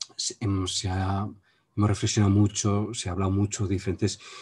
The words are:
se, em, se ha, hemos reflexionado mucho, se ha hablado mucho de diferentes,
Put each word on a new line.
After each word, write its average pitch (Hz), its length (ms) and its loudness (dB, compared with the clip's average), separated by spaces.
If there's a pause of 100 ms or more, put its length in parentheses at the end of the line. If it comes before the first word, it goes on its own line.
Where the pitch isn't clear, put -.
(140)
se, - 260 -8
em, 98 260 0
se 92 240 -4
ha, 95 360 -2 (500)
hemos 104 120 4
reflexionado 104 460 2
mucho, 101 580 2
se - 160 -6
ha 92 40 -4
hablado 95 180 0
mucho 98 360 0
de 92 80 0
diferentes, 95 440 -2 (240)